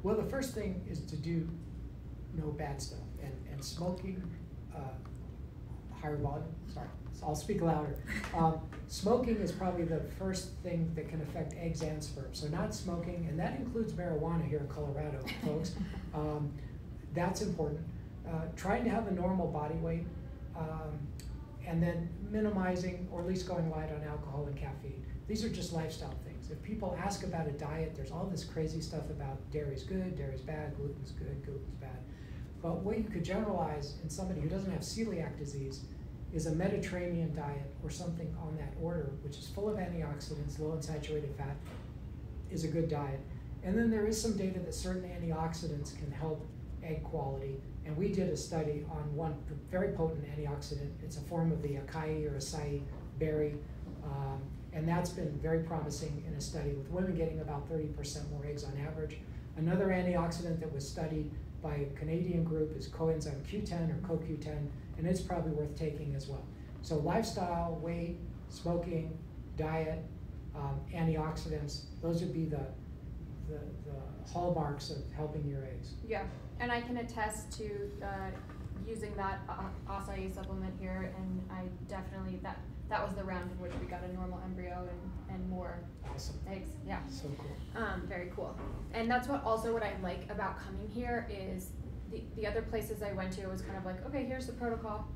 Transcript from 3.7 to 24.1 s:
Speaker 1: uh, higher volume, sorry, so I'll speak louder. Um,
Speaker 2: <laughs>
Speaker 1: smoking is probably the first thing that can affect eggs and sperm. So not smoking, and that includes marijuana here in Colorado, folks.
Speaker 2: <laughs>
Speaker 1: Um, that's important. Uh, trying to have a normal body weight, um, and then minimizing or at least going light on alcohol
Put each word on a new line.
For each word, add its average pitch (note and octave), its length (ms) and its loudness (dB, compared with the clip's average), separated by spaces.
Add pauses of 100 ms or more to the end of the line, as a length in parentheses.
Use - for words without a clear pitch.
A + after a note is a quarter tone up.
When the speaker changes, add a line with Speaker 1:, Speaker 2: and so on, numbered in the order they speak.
Speaker 1:
uh, D#3 40 -4 (1200)
higher D3+ 180 -2
volume, C#3+ 280 0 (260)
sorry, - 160 -6 (260)
so - 140 -6
I'll D3+ 80 4
speak E3+ 260 2
louder. D#3 340 6 (400)
Um, E3 240 8 (140)
Speaker 2:
<laughs> - 140 -6
Speaker 1:
smoking A#3 500 6
is F3 140 4
probably F3 340 2
the D#3+ 160 2 (180)
first F#3 320 0 (100)
thing E3 340 2
that D3+ 140 -2
can D#3 120 -2
affect E3 340 -2
eggs E3+ 260 0
and D#3 220 0
sperm. C#3 300 -4
So D3 160 -2
not G#3+ 260 2
smoking, E3+ 540 0
and D3+ 100 0
that A#3+ 200 2
includes A3+ 340 0
marijuana E3 540 2
here D3 120 2
in C#3+ 80 0
Colorado, C#3+ 520 0 (240)
folks. D3+ 340 2
Speaker 2:
<laughs> - 40 0 (320)
Speaker 1:
Um, D3+ 360 2 (640)
that's F3+ 280 4
important. D#3+ 400 2 (440)
Uh, D#3+ 180 2 (120)
trying A3+ 300 4
to G#3+ 40 6
have G#3+ 180 4
a F#3 40 2
normal F3+ 360 6
body D#3+ 280 2
weight, E3 300 2 (520)
um, D#3 400 -2 (680)
and E3 160 6
then E3+ 240 4 (240)
minimizing F#3 800 2
or E3+ 100 -2
at F3+ 60 0
least F#3 220 2
going E3+ 200 4
light D#3 220 0
on D3+ 160 -2
alcohol C#3+ 380 -2